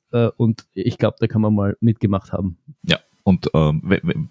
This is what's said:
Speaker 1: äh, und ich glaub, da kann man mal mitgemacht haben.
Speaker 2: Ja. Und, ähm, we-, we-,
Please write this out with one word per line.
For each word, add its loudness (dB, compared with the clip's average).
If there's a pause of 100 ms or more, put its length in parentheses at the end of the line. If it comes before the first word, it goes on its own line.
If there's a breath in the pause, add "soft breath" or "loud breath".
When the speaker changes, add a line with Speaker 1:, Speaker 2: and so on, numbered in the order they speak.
(120)
Speaker 1:
äh, 0
und 0
ich -4
glaub, -2
da 0
kann 0
man 2
mal 0
mitgemacht 0
haben. -6 (260)
Speaker 2:
Ja. 0 (260)
Und, 2
ähm, 2
we-, 0
we-, -4